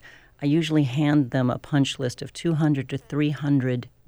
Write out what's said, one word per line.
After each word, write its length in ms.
I 60
usually 380
hand 480
them 180
a 80
punch 400
list 220
of 120
two 220
hundred 360
to 80
three 320
hundred 580